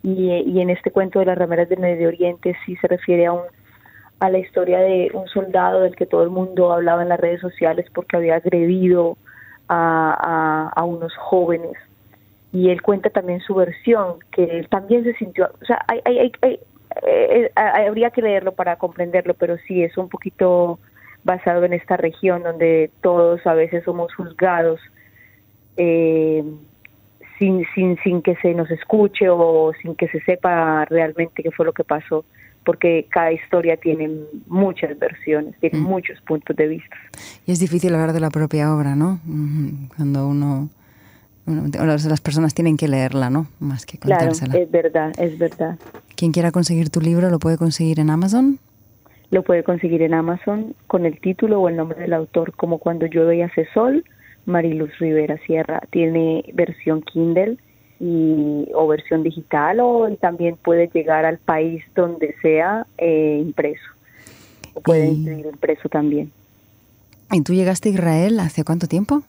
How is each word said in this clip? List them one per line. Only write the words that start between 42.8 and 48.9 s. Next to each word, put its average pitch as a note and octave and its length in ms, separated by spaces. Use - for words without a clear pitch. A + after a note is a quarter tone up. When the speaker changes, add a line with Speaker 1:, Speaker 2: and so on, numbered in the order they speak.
Speaker 2:
leerla, C3 400
¿no? D3 180
Más C3+ 260
que - 120
Speaker 1:
Claro, F#3+ 220
Speaker 2:
contársela. C#3+ 280
Speaker 1:
es E3+ 100
verdad, D#3+ 480
es E3 220
verdad. E3 400
Speaker 2:
Quien E3 160
quiera E3+ 180
conseguir E3 380
tu E3+ 100
libro, E3+ 300
¿lo E3 100
puede E3 180
conseguir D#3+ 440
en D#3 80
Amazon? A3+ 500